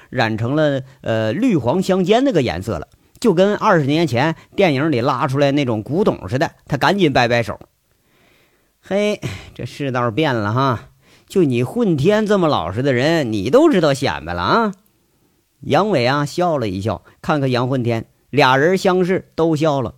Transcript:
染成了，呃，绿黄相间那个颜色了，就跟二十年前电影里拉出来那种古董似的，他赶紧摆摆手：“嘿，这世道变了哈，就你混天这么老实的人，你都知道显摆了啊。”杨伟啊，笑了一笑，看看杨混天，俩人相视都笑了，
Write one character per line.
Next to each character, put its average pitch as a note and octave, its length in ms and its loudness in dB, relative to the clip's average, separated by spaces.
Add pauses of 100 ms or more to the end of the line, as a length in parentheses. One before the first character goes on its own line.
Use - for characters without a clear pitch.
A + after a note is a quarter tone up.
染 A2 280 -2
成 A#2+ 200 -2
了， D3 240 0 (180)
呃， A2 320 -2
绿 G#3+ 240 0
黄 C3+ 260 0
相 F#3+ 220 0
间 A3 220 2
那 C4+ 80 0
个 D#3+ 80 2
颜 F#2 200 -4
色 G2 160 -6
了， - 120 -12 (320)
就 A3 120 2
跟 F#3+ 220 2
二 F#3 240 2
十 C#3+ 60 0
年 D#3 200 2
前 D3+ 300 -2 (220)
电 F3+ 160 2
影 D3 180 0
里 B2 80 0
拉 C3 260 -2
出 C#3 140 -2
来 C#3+ 140 2
那 D3 100 0
种 A2+ 180 -2
古 D3+ 220 -2
董 C#3 240 -2
似 A#2 100 -4
的， D#3 140 -2 (160)
他 - 80 -2
赶 D3 240 0
紧 D#3 140 4
摆 A#2+ 160 2
摆 A#2 120 2
手 G#2+ 160 -8 (1300)
：“嘿， G#3 360 -2 (340)
这 B2 100 -10
世 C3+ 280 -6
道 A#2+ 180 0
变 C#3+ 240 0
了 G#2 160 -2
哈， B2+ 380 -2 (400)
就 F#3 160 2
你 B2 180 0
混 F#3+ 320 0
天 G#3 300 2
这 G3+ 120 2
么 E3+ 120 2
老 F#2 240 -2
实 A#2 100 -4
的 C#3+ 80 2
人， C3+ 400 0
你 G#2 180 -2
都 D4 220 6
知 G#3 80 2
道 D3+ 140 2
显 E2+ 320 -4
摆 E2+ 80 -6
了 F2 80 -4
啊。” F#3+ 320 0 (880)
杨 D3+ 280 0
伟 C#3 160 2
啊， C#3+ 200 0
笑 E3+ 320 -2
了 A#2 100 -2
一 F#2+ 140 -4
笑， F#2+ 240 -6 (160)
看 D#3 180 -2
看 C3+ 100 0
杨 B2 200 0
混 C3 120 -2
天， A2+ 260 -2 (220)
俩 C3 280 4
人 E3+ 200 2
相 F#3 280 0
视 F3+ 300 -4
都 E3 200 0
笑 C#3+ 240 0
了， A#2 180 -6